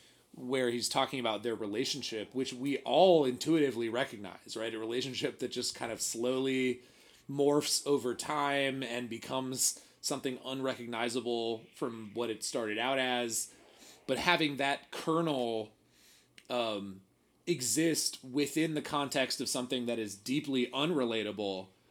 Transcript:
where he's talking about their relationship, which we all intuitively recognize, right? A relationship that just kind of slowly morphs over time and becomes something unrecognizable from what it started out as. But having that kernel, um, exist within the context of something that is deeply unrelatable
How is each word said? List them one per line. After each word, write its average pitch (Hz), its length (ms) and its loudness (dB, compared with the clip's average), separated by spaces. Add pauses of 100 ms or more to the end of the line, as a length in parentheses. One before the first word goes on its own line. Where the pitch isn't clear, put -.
(360)
where 127 340 0
he's 117 180 0
talking 135 300 0
about 110 240 0
their 117 140 -2
relationship, 110 800 -4
which 127 180 -2
we 131 260 -2
all 160 460 8
intuitively 127 640 2
recognize, 110 680 -6
right? 110 160 -4
A 110 60 -6
relationship 120 600 -4
that 123 100 -4
just - 240 -4
kind 120 160 -6
of 107 100 -6
slowly 127 800 0 (480)
morphs 143 560 4
over 127 300 2
time 139 720 0
and 120 260 -4
becomes 131 720 -2 (220)
something 135 440 -4
unrecognizable 120 1160 -2 (120)
from 113 400 -6
what 117 160 -2
it 107 140 -6
started 110 340 -2
out 131 220 2
as. 123 480 0 (580)
But 131 120 2
having 156 400 2
that 139 340 -2
kernel, 131 800 0 (760)
um, 104 520 -2 (480)
exist 147 720 0
within 147 520 0
the 147 80 -2
context 139 580 0
of 123 80 -4
something 123 380 -2
that 117 120 0
is 104 160 -4
deeply 127 580 0
unrelatable 110 920 0 (240)